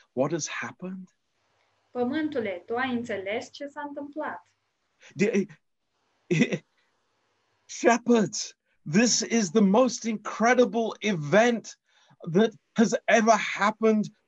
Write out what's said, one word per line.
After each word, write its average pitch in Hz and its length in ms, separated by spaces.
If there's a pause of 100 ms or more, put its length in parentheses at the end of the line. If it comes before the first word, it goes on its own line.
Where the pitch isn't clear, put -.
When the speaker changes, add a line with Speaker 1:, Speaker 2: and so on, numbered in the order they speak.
(120)
Speaker 1:
what 139 200
has 160 160
happened? 185 600 (840)
Speaker 2:
Pământule, 247 760
tu 226 100
ai 254 180
înțeles 226 580
ce 285 140
s-a 285 140
întâmplat? 285 720 (640)
Speaker 1:
Do-, 196 320 (800)
<laughs> 190 380 (1000)
shepherds, 233 920 (360)
this 220 280
is 214 300
the 220 100
most 214 440
incredible 226 960
event 208 760 (540)
that 220 200 (240)
has 220 180 (100)
ever 220 320
happened 214 680 (220)